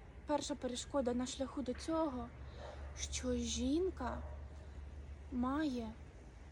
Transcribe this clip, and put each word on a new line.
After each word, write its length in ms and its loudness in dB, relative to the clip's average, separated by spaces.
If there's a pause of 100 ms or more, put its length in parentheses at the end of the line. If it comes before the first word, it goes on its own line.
(260)
перша 280 2
перешкода 600 2
на 120 2
шляху 360 0
до 120 2
цього, 540 2 (680)
що 360 0
жінка 840 2 (1120)
має 580 2 (600)